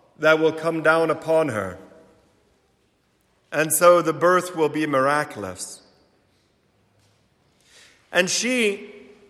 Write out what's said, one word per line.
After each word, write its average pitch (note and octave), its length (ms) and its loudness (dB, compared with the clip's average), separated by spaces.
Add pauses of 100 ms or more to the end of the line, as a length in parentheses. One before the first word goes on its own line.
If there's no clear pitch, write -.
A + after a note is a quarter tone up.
(180)
that D#3 200 4
will D#3+ 140 2
come D#3+ 300 -4
down D#3+ 280 4
upon D#3 380 0
her. F#2+ 300 -6 (1700)
And D#3 220 -2
so F3 300 4
the D#3+ 100 -2
birth F3 420 0
will D#3 140 0
be D3+ 180 -4
miraculous. C3+ 960 -4 (2250)
And F3+ 180 2
she, A3+ 640 -2 (360)